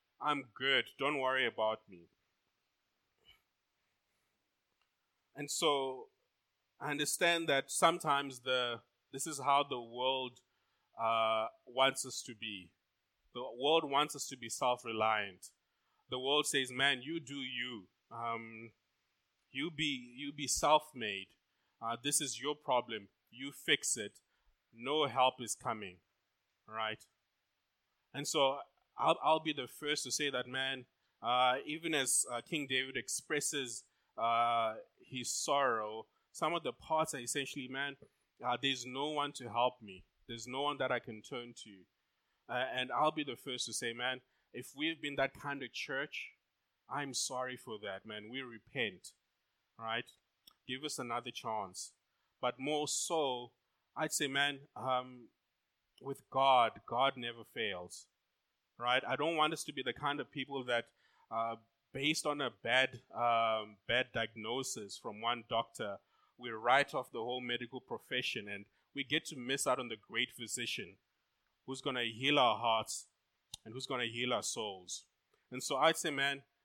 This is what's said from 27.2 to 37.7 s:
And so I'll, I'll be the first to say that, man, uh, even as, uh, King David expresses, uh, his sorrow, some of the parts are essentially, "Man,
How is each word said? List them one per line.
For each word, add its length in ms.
And 140
so 320
I'll, 220
I'll 160
be 140
the 160
first 360
to 60
say 180
that, 200
man, 380
uh, 420
even 300
as, 380
uh, 80
King 280
David 280
expresses, 880
uh, 540
his 220
sorrow, 760
some 200
of 120
the 80
parts 420
are 60
essentially, 480
"Man, 280